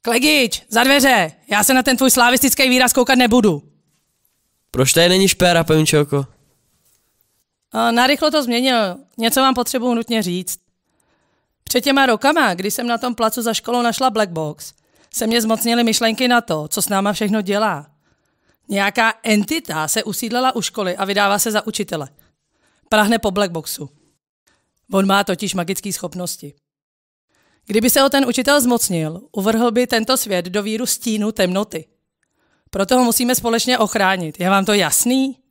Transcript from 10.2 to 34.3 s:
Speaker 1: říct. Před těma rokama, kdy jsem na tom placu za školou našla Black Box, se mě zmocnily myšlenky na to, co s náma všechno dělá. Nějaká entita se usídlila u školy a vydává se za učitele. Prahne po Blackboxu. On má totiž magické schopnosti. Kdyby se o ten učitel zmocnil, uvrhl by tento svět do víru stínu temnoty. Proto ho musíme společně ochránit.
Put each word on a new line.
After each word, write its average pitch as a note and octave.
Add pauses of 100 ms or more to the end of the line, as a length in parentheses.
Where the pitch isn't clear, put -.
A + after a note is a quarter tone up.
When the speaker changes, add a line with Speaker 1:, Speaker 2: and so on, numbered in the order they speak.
Speaker 1:
říct. F3 (1040)
Před -
těma C#4
rokama, B3+
kdy F#3+
jsem A#3+
na A#3
tom B3
placu A3+
za A3
školou A#3+
našla A#3+
Black G#3
Box, D#3+ (400)
se A3
mě A#3
zmocnily A3+
myšlenky A3+
na A#3+
to, D#3
co -
s -
náma G3+
všechno G#3+
dělá. G3 (760)
Nějaká G3+ (100)
entita G#3
se G#3+
usídlila A#3+
u A3
školy F#3
a G3
vydává G3+
se A3+
za G#3
učitele. F3+ (800)
Prahne G#3+
po G#3
Blackboxu. F3+ (1000)
On G3
má G3
totiž F#3+
magické F3+
schopnosti. E3+ (1120)
Kdyby A3
se C4+
o C#4
ten C#4
učitel C4
zmocnil, F3+ (100)
uvrhl A3+
by B3
tento A#3+
svět F#3
do G3
víru A3
stínu G#3+
temnoty. F3+ (840)
Proto G3
ho B3+
musíme A#3+
společně A#3
ochránit. F#3+